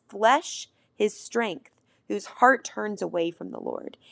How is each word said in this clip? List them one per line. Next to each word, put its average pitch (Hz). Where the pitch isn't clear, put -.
flesh 226
his 208
strength, -
whose 208
heart 254
turns 214
away 170
from 123
the -
Lord. -